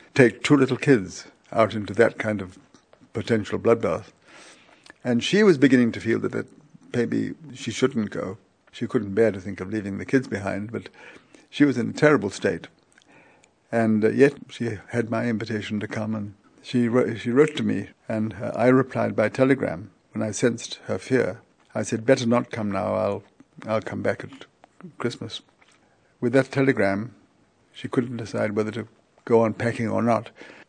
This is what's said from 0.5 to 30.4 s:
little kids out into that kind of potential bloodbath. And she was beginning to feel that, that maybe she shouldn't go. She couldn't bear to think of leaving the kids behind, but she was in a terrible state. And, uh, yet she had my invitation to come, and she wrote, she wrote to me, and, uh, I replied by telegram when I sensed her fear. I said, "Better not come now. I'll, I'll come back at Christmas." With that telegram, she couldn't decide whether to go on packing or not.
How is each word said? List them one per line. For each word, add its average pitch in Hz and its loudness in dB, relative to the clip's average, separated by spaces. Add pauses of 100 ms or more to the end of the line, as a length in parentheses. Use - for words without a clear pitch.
little 131 2
kids 104 0 (260)
out 104 2
into 104 -6
that 110 4
kind 107 -4
of 92 -14 (540)
potential 107 -2
bloodbath. 101 0 (960)
And 120 0
she 208 4
was 185 8
beginning 123 6
to 101 -10
feel 113 -2
that, 104 -4
that 110 -6 (460)
maybe 113 -2 (180)
she 123 -8
shouldn't 117 -2
go. 98 -8 (360)
She - -6
couldn't 104 -2
bear 110 4
to 98 -10
think 95 -10
of 95 -10
leaving 101 -6
the 98 -10
kids 135 0
behind, 101 -6
but 107 -10 (600)
she - 0
was 135 4
in 113 -2
a - -14
terrible 135 4
state. 92 -4 (1040)
And, 110 2
uh, 110 4
yet 127 4 (160)
she 110 -8 (100)
had 117 -2
my 117 -4
invitation 107 -4
to 107 -6
come, 110 -6
and 101 -8 (280)
she 123 0
wrote, 113 2
she 123 -6
wrote 139 4
to 117 -2
me, 104 -2 (200)
and, 110 -2
uh, 113 -6
I 117 4
replied 127 2
by 107 2
telegram 110 0 (220)
when 110 -4
I 107 -6
sensed - -2
her 98 -4
fear. 113 -2 (320)
I 113 -4
said, 110 -4
"Better 127 4
not 120 0
come 104 -4
now. 98 -2
I'll, 101 -2 (440)
I'll 110 -2
come 104 -8
back 101 -4
at - -18 (520)
Christmas." - -8 (800)
With 120 0
that 131 4
telegram, 113 0 (600)
she - -12
couldn't 120 -2
decide 110 -4
whether 107 -2
to 110 -10 (380)
go 113 6
on 110 2
packing 117 -4
or 104 -2
not. 113 0 (400)